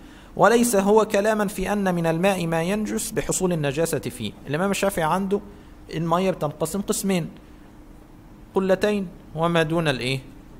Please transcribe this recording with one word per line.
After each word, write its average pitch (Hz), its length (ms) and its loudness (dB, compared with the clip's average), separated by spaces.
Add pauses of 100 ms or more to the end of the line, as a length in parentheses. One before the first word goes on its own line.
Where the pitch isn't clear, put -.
(360)
وليس 233 400 4
هو 202 280 6
كلاما 208 420 0
في 190 260 -4
أن 190 220 0
من 170 120 0
الماء 175 400 0
ما 165 160 0
ينجس 208 480 -4
بحصول 180 420 -2
النجاسة 151 460 0
فيه". 110 340 -6 (140)
الإمام 170 240 0
الشافعي 190 340 0
عنده 190 360 0 (540)
المية 170 360 0
بتنقسم 165 500 -4
قسمين، 196 500 -2 (1200)
قلتين 190 540 0 (260)
وما 165 280 2
دون 160 260 0
الإيه؟ 131 320 -2 (400)